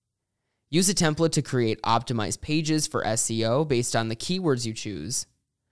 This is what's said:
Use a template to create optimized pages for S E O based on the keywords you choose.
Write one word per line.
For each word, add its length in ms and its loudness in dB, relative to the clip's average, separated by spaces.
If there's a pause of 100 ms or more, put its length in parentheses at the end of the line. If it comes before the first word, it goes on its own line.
(720)
Use 180 2
a 60 2
template 380 2
to 100 2
create 400 0
optimized 580 0
pages 460 0
for 200 -2
S 240 -2
E 140 0
O 180 2
based 320 0
on 140 0
the 80 -4
keywords 480 -2
you 80 -4
choose. 540 -6 (460)